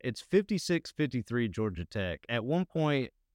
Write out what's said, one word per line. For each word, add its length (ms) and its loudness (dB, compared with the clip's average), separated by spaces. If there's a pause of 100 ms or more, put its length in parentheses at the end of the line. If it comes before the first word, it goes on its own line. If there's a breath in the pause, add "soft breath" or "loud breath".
It's 200 -4
fifty-six 720 0
fifty-three 580 0
Georgia 360 -2
Tech. 440 -4
At 160 -2
one 220 0
point, 460 0 (220)